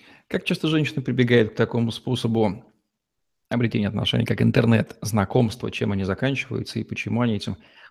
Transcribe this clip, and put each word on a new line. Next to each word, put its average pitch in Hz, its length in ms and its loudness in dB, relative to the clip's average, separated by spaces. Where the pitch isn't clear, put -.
Как - 160 -2
часто 170 260 -2
женщина 156 340 0
прибегает 120 500 4
к - 20 -20
такому 117 360 0
способу 113 720 -2
обретения 113 380 0
отношений, 113 380 0
как 110 160 -2
интернет-знакомство, 113 1300 2
чем 110 200 -4
они 98 120 -2
заканчиваются 117 760 -4
и - 40 -4
почему - 380 -4
они 117 140 0
этим 101 220 -8